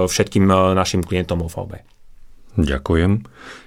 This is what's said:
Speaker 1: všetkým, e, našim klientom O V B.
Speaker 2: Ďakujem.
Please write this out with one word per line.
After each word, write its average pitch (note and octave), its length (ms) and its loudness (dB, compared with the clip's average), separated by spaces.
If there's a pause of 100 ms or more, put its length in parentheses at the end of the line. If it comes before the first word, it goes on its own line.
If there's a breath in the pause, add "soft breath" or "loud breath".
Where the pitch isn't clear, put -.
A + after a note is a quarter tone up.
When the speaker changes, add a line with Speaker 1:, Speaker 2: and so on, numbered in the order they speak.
Speaker 1:
všetkým, G2 400 0
e, F#2+ 320 4
našim F#2 240 0
klientom F2 400 -4
O E2 80 -8
V - 160 -12
B. F#2 60 -14 (800)
Speaker 2:
Ďakujem. E2+ 720 0 (420 loud breath)